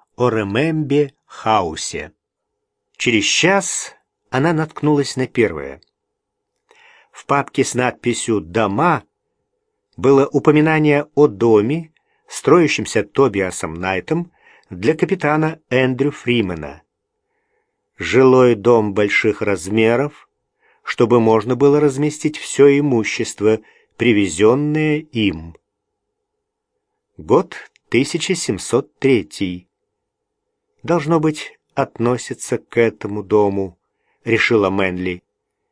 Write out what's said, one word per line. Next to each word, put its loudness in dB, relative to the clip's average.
о 2
Ремембе -2
Хаусе. -4
Через 0
час -2
она 0
наткнулась -2
на -4
первое. -2
В -20
папке -2
с -6
надписью -2
«Дома» -2
было 4
упоминание 2
о 4
доме, 0
строящемся 0
Тобиасом -2
Найтом -6
для -2
капитана -2
Эндрю 0
Фримена. -4
Жилой 4
дом 2
больших 0
размеров, -2
чтобы 2
можно 2
было 2
разместить -2
всё 4
имущество, 0
привезённое 2
им. -4
Год 0
тысяча -2
семьсот -4
третий. -2
«Должно 0
быть, -4
относится -4
к -20
этому 0
дому», 0
решила 2
Мэнли. -4